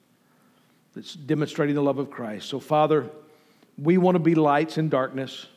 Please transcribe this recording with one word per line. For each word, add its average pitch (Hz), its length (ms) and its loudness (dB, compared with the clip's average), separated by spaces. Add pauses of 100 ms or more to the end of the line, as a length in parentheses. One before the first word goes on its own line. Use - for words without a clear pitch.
(960)
that's - 200 -14
demonstrating 147 600 -2
the 147 80 0
love 139 160 0
of 139 100 -6
Christ. 107 400 -10
So, 139 120 -8
Father, 151 500 2 (680)
we 165 220 2
want 180 160 4
to 180 60 2
be 165 140 2
lights 156 440 2
in 156 100 0
darkness. 135 580 -4 (100)